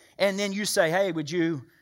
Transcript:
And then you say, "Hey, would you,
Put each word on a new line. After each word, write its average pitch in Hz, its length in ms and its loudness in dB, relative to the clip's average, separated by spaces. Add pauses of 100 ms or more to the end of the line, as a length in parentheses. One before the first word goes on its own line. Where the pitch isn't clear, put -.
(180)
And 196 200 0
then 202 140 -2
you 202 140 -4
say, 170 240 2
"Hey, 185 220 2
would 156 180 -6
you, 165 320 -2 (200)